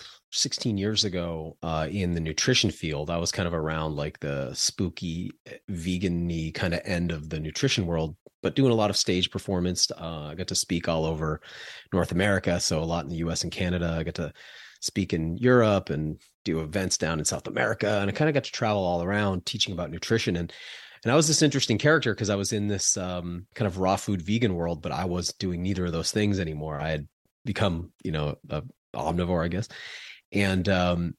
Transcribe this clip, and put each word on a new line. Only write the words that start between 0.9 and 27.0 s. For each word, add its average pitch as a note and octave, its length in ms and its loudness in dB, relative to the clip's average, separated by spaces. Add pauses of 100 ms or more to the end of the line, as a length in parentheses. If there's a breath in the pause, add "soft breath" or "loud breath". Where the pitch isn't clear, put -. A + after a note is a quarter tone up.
ago, E2+ 580 -4
uh, D#2+ 300 0
in F2+ 220 2
the E2 80 0
nutrition E2 500 2
field. D2+ 380 -4
I E2+ 80 -2
was E2+ 160 0
kind F2+ 140 0
of E2+ 60 -2
around, D#2 440 -2
like, D2 240 -6
the C#2 320 -4
spooky, F2 760 -4 (140)
eh, - 120 -16 (100)
vegan-y F2 880 -2
kinda E2+ 320 -2
end F2 240 0
of D#2 180 -6
the D#2+ 100 -4
nutrition F2+ 460 0
world, D#2+ 300 -2 (260)
but F#2 140 -2
doing C3+ 160 6
a A#2 40 4
lot G#2+ 140 4
of G2+ 80 -2
stage F#2 320 2
performance. F#2 600 0
Uh, D#2+ 400 -8
I D2+ 40 -10
got F#2 120 -6
to F#2 80 -4
speak F2 340 0
all D#2+ 160 2
over D#2 340 -2 (540 loud breath)
North F2 180 2
America, F#2 480 2
so D#2 220 0
a - 20 0
lot E2 220 -2
in C#2+ 40 -8
the E2+ 80 -6
U E2 140 0
S D#2+ 120 -2
and E2+ 80 -6
Canada. F2 460 0
I D#2+ 60 -2
got E2 120 -6
to D#2+ 180 -6 (480 loud breath)
speak - 320 -2
in E2 240 0
Europe A#2 540 6
and D2+ 280 -2 (240)
do D#2+ 160 0
events F2 380 -2
down E2 220 0
in D2 60 -4
South - 220 -4
America, A2 540 0
and G2 80 2
I G2 40 -2
kinda D3+ 200 2
got C#3 100 0
to - 80 -10
travel G#2+ 320 0
all F2 200 2
around G2 420 0
teaching - 260 -2
about E2+ 200 -6
nutrition. G2 440 0
And, E2+ 160 -2 (520 loud breath)
and A2+ 100 2
I - 20 8
was D#3 120 6
this D#3 160 4
interesting C#3 340 4
character C#3+ 380 4
'cause G#2+ 160 0
I G2+ 40 2
was G2 160 -2
in G#2 160 0
this, G2+ 300 2
um, F2+ 560 -4
kind G#2+ 140 2
of F2+ 100 -2
raw F#2+ 200 4
food F#2+ 260 -2
vegan G#2+ 320 2
world, E2+ 260 -2
but E2 100 -4
I D#2+ 140 -2
was F2+ 280 0
doing F2 280 -2
neither F#2 240 0
of F2 60 0
those E2 200 0
things G#2 280 2
anymore. D#2 420 -4
I D#2 80 0
had D#2 180 -2 (380)